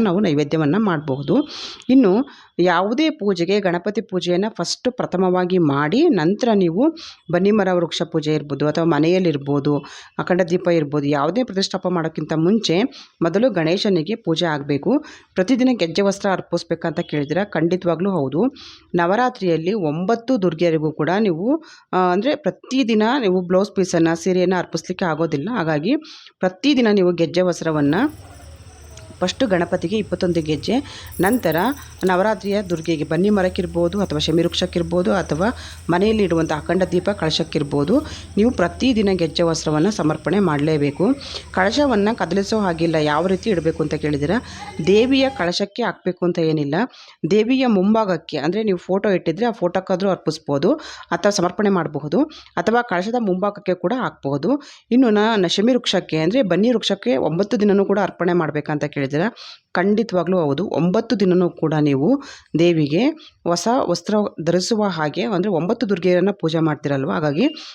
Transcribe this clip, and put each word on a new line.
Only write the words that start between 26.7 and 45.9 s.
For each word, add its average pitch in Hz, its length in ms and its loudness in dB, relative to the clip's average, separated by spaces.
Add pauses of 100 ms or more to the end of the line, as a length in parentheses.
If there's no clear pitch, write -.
ನೀವು 180 200 4
ಗೆಜ್ಜೆ 165 280 0
ವಸ್ತ್ರವನ್ನ 160 540 0 (1200)
ಫಸ್ಟು 185 280 -2
ಗಣಪತಿಗೆ 180 500 -2
ಇಪ್ಪತ್ತೊಂದು 180 460 -2
ಗೆಜ್ಜೆ, 151 320 -2 (460)
ನಂತರ 185 360 0 (480)
ನವರಾತ್ರಿಯ 196 580 0
ದುರ್ಗೆಗೆ 165 420 -4
ಬನ್ನಿ 175 260 0
ಮರಕ್ಕಿರ್ಬೋದು 180 720 0
ಅಥವಾ 160 180 -2
ಶಮಿ 156 240 2
ವೃಕ್ಷಕ್ಕಿರ್ಬೋದು 180 680 -2
ಅಥವಾ 175 340 0 (440)
ಮನೆಯಲ್ಲಿ 208 320 2
ಇಡುವಂಥ 165 300 0
ಅಖಂಡ 170 300 -2
ದೀಪ 180 280 0
ಕಳಶಕ್ಕಿರ್ಬೋದು, 156 880 0 (360)
ನೀವು 214 140 4
ಪ್ರತಿದಿನ 208 600 0
ಗೆಜ್ಜೆ 170 300 0
ವಸ್ತ್ರವನ್ನ 160 460 0
ಸಮರ್ಪಣೆ 160 500 0
ಮಾಡಲೇಬೇಕು. 151 720 0 (420)
ಕಳಶವನ್ನ 214 680 2
ಕದಲಿಸೋ 196 420 -2
ಹಾಗಿಲ್ಲ. 165 360 0
ಯಾವ 151 320 0
ರೀತಿ 185 240 0
ಇಡಬೇಕು 160 320 0
ಅಂತ 156 120 -2
ಕೇಳಿದ್ದೀರಾ? 151 480 -2 (440)
ದೇವಿಯ 254 420 4
ಕಳಶಕ್ಕೆ 196 540 -4
ಹಾಕ್ಬೇಕು 180 420 -4